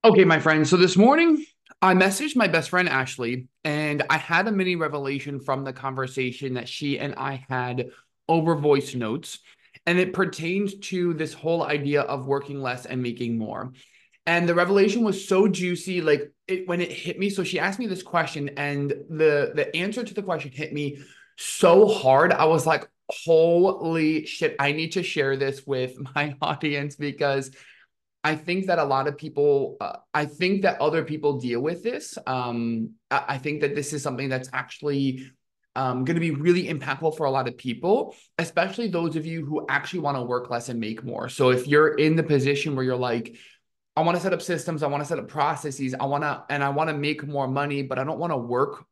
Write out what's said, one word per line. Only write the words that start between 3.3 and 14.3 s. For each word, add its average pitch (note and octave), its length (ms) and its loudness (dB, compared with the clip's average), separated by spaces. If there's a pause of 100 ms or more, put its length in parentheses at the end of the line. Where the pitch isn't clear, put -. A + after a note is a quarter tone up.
and D3 460 -2
I D#3 80 2
had E3+ 300 0
a A3+ 40 0
mini F#3 240 0
revelation C#3+ 640 -4
from C3+ 240 -4
the C3+ 100 -8
conversation C3 840 -6
that A#2+ 120 -8
she C#3+ 300 -4
and C#3 160 -6
I C3+ 340 -8
had B2 440 -4 (360)
over E3 280 4
voice C#3+ 400 2
notes. G#2+ 420 -6 (480)
And F3 140 2
it F#3 140 2
pertains F#3 600 -2 (160)
to F3 240 -2
this D#3 220 -6
whole E3 260 -2
idea C#3+ 400 0
of C3 240 -4
working C#3 380 -4
less B2 240 -6
and B2+ 160 -4
making A#2+ 340 -4
more. A2 360 -8 (520)
And E3+ 240 2